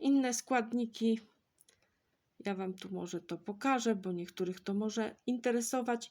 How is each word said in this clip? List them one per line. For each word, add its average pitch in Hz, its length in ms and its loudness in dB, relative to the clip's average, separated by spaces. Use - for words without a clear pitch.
inne 269 340 4
składniki. 226 840 2
Ja 196 100 -2
wam 185 200 -4
tu 190 160 -12
może 175 300 -4
to 170 180 -8
pokażę, 226 560 0
bo 185 180 -4
niektórych 180 480 -4
to 196 140 -4
może 214 420 -2
interesować. 240 840 0